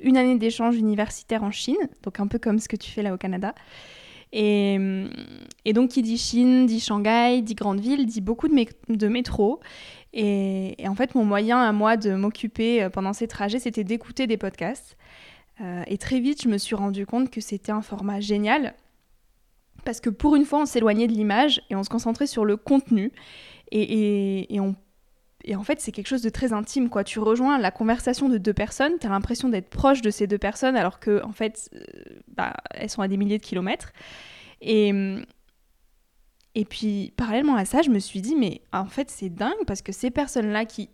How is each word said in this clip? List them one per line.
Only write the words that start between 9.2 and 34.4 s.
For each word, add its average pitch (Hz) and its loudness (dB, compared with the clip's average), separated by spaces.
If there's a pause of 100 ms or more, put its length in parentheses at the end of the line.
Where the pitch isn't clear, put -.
Et, 196 -2
et 190 -4
en 196 -2
fait, 254 0
mon 240 4
moyen 214 2
à 226 4
moi 214 4
de 208 0
m'occuper, 220 0
euh, 190 -2
pendant 196 -4
ces 226 -6
trajets, 208 -4
c'était 220 -4
d'écouter 233 -4
des 220 0
podcasts. 202 -8 (640)
Euh, 180 -8
et 202 -4
très 262 -2
vite, 277 0
je 247 0
me 202 2
suis - -6
rendu 202 -2
compte 247 0
que 220 -8
c'était 208 -6
un 214 -2
format 202 -6
génial 208 0 (1120)
parce - -6
que 240 -2
pour 294 4
une 285 6
fois, 285 0
on 285 0
s'éloignait 226 2
de 233 2
l'image 214 2
et 208 -4
on 196 -2
se - -8
concentrait 233 -2
sur 226 0
le 208 2
contenu. 240 2 (580)
Et, 214 2
et, 202 0
et, 202 0
on, 196 0 (720)
et 202 -4
en 196 -6
fait, 294 -2
c'est 208 -8
quelque 202 -10
chose 262 -2
de 226 0
très 240 -2
intime, 233 0
quoi. 202 0
Tu - -10
rejoins 240 4
la 185 2
conversation 247 0
de 240 4
deux 202 0
personnes, 269 0
t'as 214 -4
l'impression 233 -2
d'être 190 -2
proche 269 4
de 220 0
ces 208 0
deux 202 0
personnes 254 0
alors 190 0
que, 208 2
en 220 -10
fait, 220 -6
euh, - -18 (540)
bah, - -4 (160)
elles - -10
sont - -6
à 196 0
des 196 0
milliers 202 0
de - -16
kilomètres. 185 -6 (680)